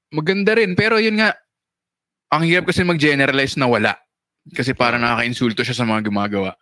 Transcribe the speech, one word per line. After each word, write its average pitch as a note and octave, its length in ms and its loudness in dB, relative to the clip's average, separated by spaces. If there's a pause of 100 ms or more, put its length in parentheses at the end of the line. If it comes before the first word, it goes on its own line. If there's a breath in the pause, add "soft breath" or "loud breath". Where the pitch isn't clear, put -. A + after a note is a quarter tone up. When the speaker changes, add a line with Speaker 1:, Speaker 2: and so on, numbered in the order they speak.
Speaker 1:
maganda F#3+ 440 0
rin. G#3+ 200 2
Pero A3 240 2
yun A3 180 0
nga, G#3+ 180 2 (960)
ang D#3 140 0
hirap F3 220 2
kasi F#3 160 0
mag-generalize C#3 760 0
na C#3 100 0
wala. A2 280 2 (520)
Kasi B2+ 280 -6
parang A#2+ 260 0
Speaker 2:
Ah. A#2+ 140 0
Speaker 1:
nakaka-insulto A#2 480 -2
siya B2 120 -4
sa A#2+ 100 -4
mga A2 200 -2
gumagawa G2+ 580 -4